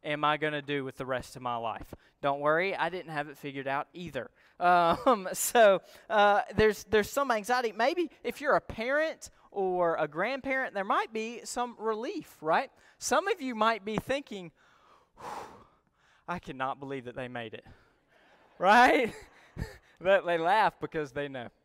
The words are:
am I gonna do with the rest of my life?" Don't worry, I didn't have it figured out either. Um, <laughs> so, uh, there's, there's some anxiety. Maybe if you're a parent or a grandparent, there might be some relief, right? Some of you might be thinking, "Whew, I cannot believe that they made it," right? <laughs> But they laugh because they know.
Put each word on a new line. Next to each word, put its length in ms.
am 220
I 120
gonna 240
do 240
with 120
the 100
rest 300
of 60
my 140
life?" 380
Don't 180
worry, 340
I 140
didn't 240
have 160
it 100
figured 300
out 240
either. 380
Um, 720
<laughs> 20
so, 480
uh, 300
there's, 280
there's 260
some 200
anxiety. 400
Maybe 400
if 160
you're 160
a 40
parent 680
or 460
a 120
grandparent, 680
there 100
might 280
be 320
some 340
relief, 640
right? 300
Some 300
of 120
you 140
might 300
be 120
thinking, 540
"Whew, 100
I 140
cannot 400
believe 240
that 100
they 140
made 260
it," 100
right? 600
<laughs> 60
But 260
they 120
laugh 420
because 320
they 160
know. 200